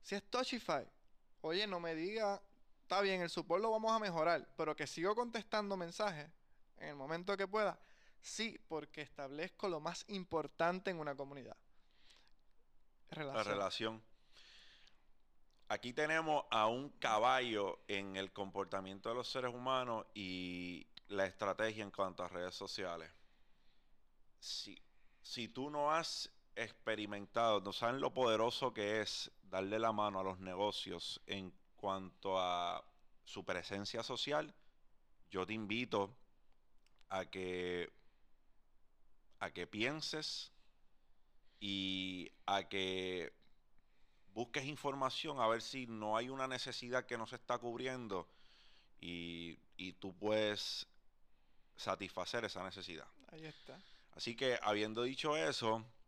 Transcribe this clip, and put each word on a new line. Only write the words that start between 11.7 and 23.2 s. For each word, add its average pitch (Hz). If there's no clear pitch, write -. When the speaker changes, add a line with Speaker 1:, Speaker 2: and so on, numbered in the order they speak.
Speaker 2:
La -
Speaker 1:
Relación. 135
Speaker 2:
relación. 104
Aquí 120
tenemos 156
a 110
un 127
caballo 117
en 98
el 95
comportamiento 98
de 117
los 120
seres 127
humanos 123
y 90
la 101
estrategia 107
en 98
cuanto 95
a 90
redes 90
sociales. 85